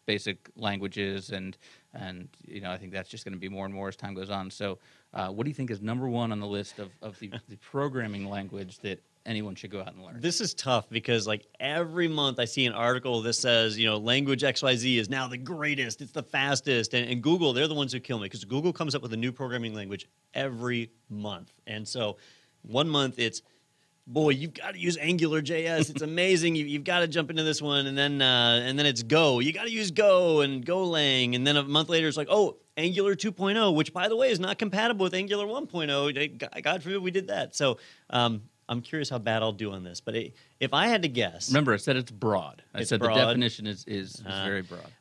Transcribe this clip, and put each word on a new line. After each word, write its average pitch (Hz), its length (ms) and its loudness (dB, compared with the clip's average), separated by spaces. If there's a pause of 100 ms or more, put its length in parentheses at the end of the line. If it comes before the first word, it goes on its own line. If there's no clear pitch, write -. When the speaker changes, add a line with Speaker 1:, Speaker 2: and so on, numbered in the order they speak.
Speaker 1:
basic 104 500 -4
languages, 98 760 -4
and, 95 260 -10 (380)
and, 92 340 -12 (160)
you - 160 -14
know, 95 100 -8
I 92 60 -8
think 95 160 -14
that's 95 160 -10
just - 160 -14
gonna 98 120 -10
be 95 120 -10
more 98 160 -8
and 98 80 -8
more 98 140 -8
as 95 80 -8
time 101 180 -12
goes 95 160 -10
on. 95 220 -6
So, 98 260 -6 (380)
uh, 95 140 -4
what 104 160 -4
do 151 40 -4
you 143 60 -6
think 127 160 -6
is 101 100 -6
number 120 260 -4
one 117 240 0
on 104 80 -4
the 104 80 -6
list 101 300 -6
of, 98 140 -12 (100)
of 107 180 -12
the, 104 200 -14
Speaker 2:
<laughs> - 100 -20
Speaker 1:
the 104 80 -18
programming 117 720 -4
language 98 500 -8
that 95 240 -8 (220)
anyone 107 300 -6
should 95 160 -14
go 101 100 -8
out 92 120 -12
and 92 100 -20
learn? 117 180 -14
Speaker 2:
This 170 200 0
is 208 120 -2
tough 123 380 0
because, 113 340 0
like, 107 220 -4 (120)
every 165 480 0
month 143 300 0
I 120 80 2
see 127 220 2
an 113 60 -2
article 120 500 0
that 117 100 0
says, 113 460 2
you 113 80 4
know, 107 100 2
language 131 460 2
X 135 180 2
Y 131 140 4
Z 120 240 2
is 104 100 0
now 131 180 -2
the 123 120 -10
greatest, 143 640 -4
it's 123 80 -16
the 151 100 -8
fastest, 135 720 0
and, 120 160 0
and 120 140 -2
Google, 165 280 4
they're 131 160 2
the 156 60 -2
ones 139 200 -2
who 127 60 -4
kill 120 200 -6
me 101 100 -6
'cause 101 160 -12
Google 147 280 0
comes 151 200 -4
up 139 80 -2
with 113 120 -8
a 113 40 -4
new 123 140 -2
programming 120 420 -6
language 101 340 -10 (280)
every 123 560 -4 (180)
month. 104 420 -10 (140)
And 107 220 -10
so 107 300 -4 (440)
one 127 260 0
month 139 320 0
it's, 113 220 0 (640)
"Boy, 147 240 2
you've 143 220 -2
gotta 190 260 -10
use 175 180 0
Angular 156 440 2
J 160 260 -2
S. 156 220 2
It's 151 120 -6
Speaker 1:
<laughs> 151 120 -4
Speaker 2:
amazing. 170 420 4
You, 151 100 0
you've 147 180 -4
gotta 175 240 2
jump 156 220 0
into 160 140 0
this 151 180 0
one." 143 240 2
And 139 120 -2
then, 143 240 2
uh, 120 420 6
and 131 160 0
then 147 60 4
it's 120 180 2
Go. 139 360 6
"You 143 140 2
gotta 220 180 -4
use 214 200 -2
Go 180 500 6
and 135 240 0
Golang." 147 720 4
And 127 100 2
then 147 120 6
a 143 60 4
month 151 260 2
later, 165 180 4
it's 143 100 0
like, 151 120 -2
"Oh, 196 280 4 (200)
Angular 185 360 2
two 202 180 -2
point 196 280 0
oh, 208 120 6
which, 151 220 2
by 180 140 0
the 220 80 0
way, 254 160 4
is 185 80 0
not 190 180 -2
compatible 214 460 0
with 175 100 0
Angular 202 320 -2
one 247 220 -6
point 156 240 -2
oh." 143 200 2
They, 143 180 -2
God, 127 200 -10 (140)
God 165 200 0
forbid 190 140 -4
we 185 140 -2
did 190 160 -2
that. 196 280 -2
So, 135 220 2 (320)
um, 120 320 2 (260)
I'm 120 140 -4
curious 147 280 -6
how 127 100 -4
bad 110 240 0
I'll 110 80 0
do 104 220 -6
on 92 100 -10
this. 87 180 -14
But 113 140 -6
it, 113 200 -6 (240)
if 135 140 -2
I 165 140 4
had 220 160 2
to 156 60 2
guess, 107 400 -2
Speaker 1:
Remember, 131 240 4
I 104 40 2
said 131 200 0
it's 123 140 -6
broad. 98 520 -2 (100)
I - 60 -6
Speaker 2:
It's 117 100 -2
Speaker 1:
said 117 120 2
Speaker 2:
broad. 113 160 4
Speaker 1:
the - 80 6
definition 117 420 0
is, 101 180 -8
is 98 400 -8
Speaker 2:
Uh, 95 200 -6
Speaker 1:
very 98 160 -2
broad. 87 240 -12 (160)